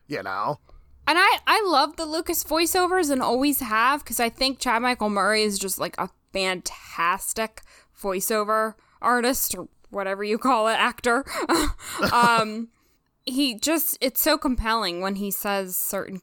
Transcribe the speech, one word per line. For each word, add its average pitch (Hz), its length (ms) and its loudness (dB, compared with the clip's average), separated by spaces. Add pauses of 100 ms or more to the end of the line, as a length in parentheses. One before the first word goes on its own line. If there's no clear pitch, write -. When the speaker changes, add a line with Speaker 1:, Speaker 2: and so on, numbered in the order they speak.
Speaker 1:
you 131 160 -6
know? 101 360 -4 (480)
Speaker 2:
And 311 100 4
I, 392 300 4
I 392 180 4
love 302 300 2
the 330 100 -8
Lucas 320 380 -4
voiceovers 349 680 2
and 262 100 0
always 262 400 0
have, 240 420 0
'cause - 160 -6
I 233 100 2
think 262 300 -2
Chad 226 220 0
Michael 240 280 0
Murray 208 340 2
is 202 140 0
just, 196 220 -4
like, 170 180 -6
a 185 120 -4 (240)
fantastic 190 1300 -4 (360)
voiceover 214 760 0 (280)
artist 240 540 2
or 180 140 -10 (220)
whatever 196 340 -4
you 214 120 2
call 226 300 2
it, 226 60 2
actor. 240 500 2 (240)
<laughs> - 640 0
Um, 226 560 2 (580)
he 254 300 0
just, 302 460 0
it's - 200 0
so 311 160 4
compelling 220 640 0
when 196 140 -2
he 196 160 -4
says 196 460 -4
certain 190 460 -6